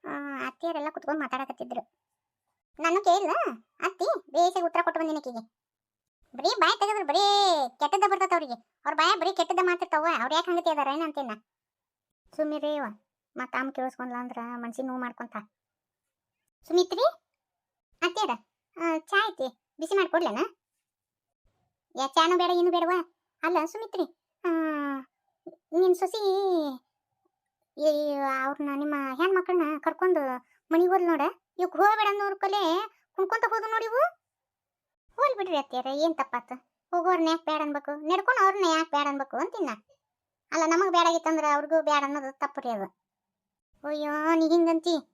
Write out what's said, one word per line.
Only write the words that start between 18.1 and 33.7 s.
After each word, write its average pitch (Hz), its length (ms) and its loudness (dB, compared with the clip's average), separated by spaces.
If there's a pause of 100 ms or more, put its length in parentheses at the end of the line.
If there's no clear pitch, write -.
ಆ, 320 140 -2
ಚಾ 403 320 0
ಐತಿ, - 360 -8 (140)
ಬಿಸಿ 330 160 -4
ಮಾಡ್ಕೊಡ್ಲೇನ? 339 440 0 (1600)
ಯಾ, 269 120 -2
ಚಾನು 339 300 4
ಬೇಡ, 349 160 2
ಏನು 349 180 4
ಬೇಡವಾ? 349 440 0 (280)
ಅಲ್ಲ 339 220 0
ಸುಮಿತ್ರಿ, 403 380 -6 (420)
ಆ, 349 40 0 (1300)
ನಿನ್ 359 160 4
ಸೊಸಿ 381 260 -4 (1600)
ಈ, 294 60 -4 (640)
ಅವ್ರನ್ನ, 285 300 -4
ನಿಮ್ಮ 294 200 -4 (200)
ಹೆಣ್ಮಕ್ಳನ್ನ 359 640 0
ಕರ್ಕೊಂಡು 339 400 0 (520)
ಮನೆಗೆ 349 180 4
ಹೋದ್ಲು 359 180 2
ನೋಡ. 311 140 2 (380)
ಇವ್ಕ್ 359 180 -2
ಹೋಗ್ಬೇಡ 415 320 4
ಅನ್ನೋರ್ 403 300 -2
ಕಲೆ 392 480 0 (280)
ಕುಣ್ಕೊಂತ 427 340 0
ಹೋದ್ವು 440 220 -2